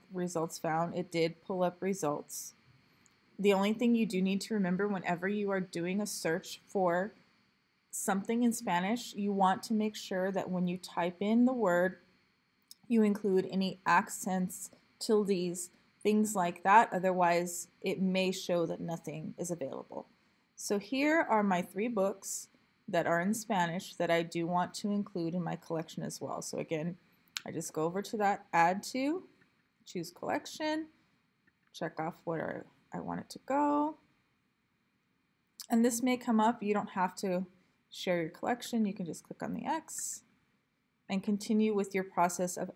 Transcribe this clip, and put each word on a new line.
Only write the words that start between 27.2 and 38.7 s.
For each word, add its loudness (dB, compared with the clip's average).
I -10
just -8
go -2
over -2
to -6
that 0
add 4
to, -4
choose -8
collection, -4
check -8
off -6
where -4
I -8
want -6
it -14
to -14
go. 0
And 4
this 2
may 2
come 2
up, 4
you 2
don't -2
have 0
to 0
share 0
your -4
collection, -2